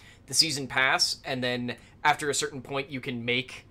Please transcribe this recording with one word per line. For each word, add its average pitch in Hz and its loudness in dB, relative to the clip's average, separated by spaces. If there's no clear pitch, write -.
the 135 -8
season 143 2
pass, 131 2
and 127 -2
then 123 -2
after 147 4
a 139 0
certain 147 -2
point, 139 -6
you 135 -6
can 120 -6
make, 123 -2